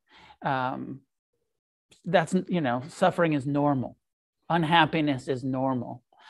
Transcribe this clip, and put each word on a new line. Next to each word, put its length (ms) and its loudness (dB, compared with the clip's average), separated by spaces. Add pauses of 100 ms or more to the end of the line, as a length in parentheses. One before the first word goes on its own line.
(440)
Um, 580 -4 (1040)
that's, 300 2 (120)
you 140 0
know, 280 0
suffering 440 2
is 120 -2
normal. 520 0 (520)
Unhappiness 800 2
is 160 -4
normal. 600 -4 (260)